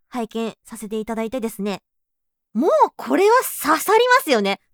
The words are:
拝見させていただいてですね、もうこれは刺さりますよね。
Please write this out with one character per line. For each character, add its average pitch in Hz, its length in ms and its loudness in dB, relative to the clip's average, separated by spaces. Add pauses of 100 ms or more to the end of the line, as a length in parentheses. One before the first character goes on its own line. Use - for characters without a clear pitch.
拝 233 200 -8
見 220 340 -8
さ - 140 -18
せ 214 120 -14
て 220 100 -6
い 214 60 -8
た 233 80 -8
だ 226 80 -6
い 220 80 -6
て 262 100 -6
で 226 100 -4
す - 120 -12
ね、 196 220 -6 (720)
も 285 140 2
う - 20 4 (260)
こ 247 180 -2
れ 381 140 4
は 466 140 6
刺 302 380 -2
さ 392 140 2
り 453 40 6 (180)
ま 554 60 0
す 311 80 -4
よ 226 100 4
ね。 196 200 -2 (120)